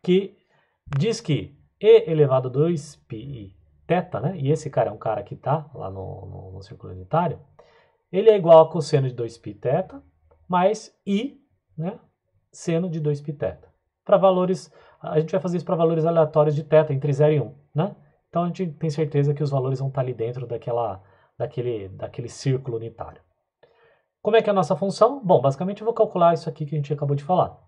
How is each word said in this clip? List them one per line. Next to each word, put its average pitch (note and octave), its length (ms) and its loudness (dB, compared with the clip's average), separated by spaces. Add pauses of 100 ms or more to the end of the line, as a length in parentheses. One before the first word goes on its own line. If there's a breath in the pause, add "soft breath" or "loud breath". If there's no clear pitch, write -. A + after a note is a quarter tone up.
Que F#3+ 340 0 (580)
diz G#3+ 240 0
que A2+ 380 -4 (240)
E A3 260 8
elevado C3 420 2
a - 20 -8
dois D3+ 460 -2 (100)
π A2+ 100 -12
i A2+ 380 -14 (320)
θ, F3 340 -2
né? F#3 160 -4
E C#3 140 0
esse - 180 -2
cara - 220 0
é - 20 -12
um G#2+ 40 -16
cara G#2 260 -4
que - 120 -14
tá D3 380 -4
lá - 160 -12
no, F#2+ 380 -12
no, F#2 240 -16
no F#2+ 100 -16
círculo - 320 -18
unitário, D3 460 -4 (720 soft breath)
ele G#3+ 180 6
é G#3 80 6
igual E3 240 10
a D#3+ 100 4
cosseno C#3+ 360 0
de A#2+ 80 -6
dois A2+ 240 -8
π G#2 160 -14
θ F3 440 -4 (480)
mais F#3 560 0
I, G#3 380 -4 (340)
né? E3+ 240 -8 (540)
Seno E3+ 360 -2
de D#3+ 100 -6
dois D3 220 -2
π D#3 100 -10
θ. - 340 -8 (380)
Pra G3+ 140 4
valores, F#3 560 2 (260 soft breath)
a D#3 220 -4
gente E3 100 -6
vai F#3+ 80 -2
fazer F3+ 160 -4
isso D#3+ 100 -6
pra - 80 -2
valores E3 320 0
aleatórios D#3 480 2
de D3+ 100 -4
θ D#3 280 4
entre C#3 220 -2
zero D3+ 200 4
e D3 60 2
um, - 160 -8 (180)
né? F#3 220 -4 (320 soft breath)
Então E3+ 160 -4
a F3 40 -2
gente F3 200 -6
tem D#3+ 220 -6
certeza C#3+ 440 0
que C#3+ 80 -4
os C#3 100 -2
valores C3+ 280 -2
vão C3+ 100 -4
tá C3 120 -4
ali B2+ 120 -4
dentro A#2+ 320 -6
daquela, A#2 560 -6 (360 soft breath)
daquele, A#2+ 500 -6
daquele A2+ 400 -12
círculo B2+ 480 -4
unitário. - 460 -12 (1000 soft breath)
Como G#3 140 2
é A3+ 60 8
que G#3+ 80 -2
é - 20 2
a - 20 2
nossa F#3 220 2
função? A3+ 480 0
Bom, C#3+ 180 4
basicamente F3+ 380 -2
eu G#3 60 -10
vou A3+ 80 -2
calcular E3+ 400 2
isso D#3+ 160 -6
aqui D3+ 160 -8
que D#3 100 -8
a - 20 -2
gente D3 160 -4
acabou C#3+ 220 -2
de C#3 80 -6
falar. - 340 0 (100)